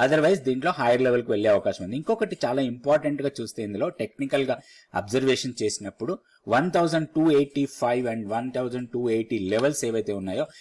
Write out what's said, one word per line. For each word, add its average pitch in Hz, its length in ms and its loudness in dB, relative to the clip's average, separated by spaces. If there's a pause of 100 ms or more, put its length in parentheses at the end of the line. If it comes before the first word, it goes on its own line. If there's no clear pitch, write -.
Otherwise 156 380 4
దీంట్లో 131 280 0
హైయర్ 123 320 2
లెవెల్ 123 200 2
కి 123 80 -6
వెళ్లే 107 200 2
అవకాశం 101 340 2
ఉంది. 104 120 -6
ఇంకొకటి 208 480 -4
చాలా 131 180 0
ఇంపార్టెంట్ 139 600 0
గా 139 80 4 (100)
చూస్తే 110 220 -8
ఇందులో 107 260 -2
టెక్నికల్ 139 540 -2
గా 127 180 -2 (340)
అబ్జర్వేషన్ 123 580 0 (100)
చేసినప్పుడు - 560 -4 (300)
వన్ 135 220 2
థౌజండ్ 160 380 0
టూ 160 220 2
ఎయిటీ 143 360 4
ఫైవ్ 123 400 -2
and 113 220 -4
వన్ 120 240 -4
థౌజండ్ 123 380 -6
టూ 120 200 -2
ఎయిటీ 113 280 0
లెవెల్స్ 113 460 0
ఏవైతే 107 280 -2
ఉన్నాయో 98 340 -4 (140)